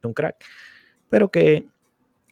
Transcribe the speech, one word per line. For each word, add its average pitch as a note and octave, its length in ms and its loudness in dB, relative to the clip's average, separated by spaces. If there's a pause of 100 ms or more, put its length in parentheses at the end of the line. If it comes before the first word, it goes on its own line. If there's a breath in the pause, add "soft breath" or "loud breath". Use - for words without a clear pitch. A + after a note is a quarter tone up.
un A#2 100 -8
crack, D3 240 -8 (720 loud breath)
pero G#3+ 220 0
que D#3 360 0 (640)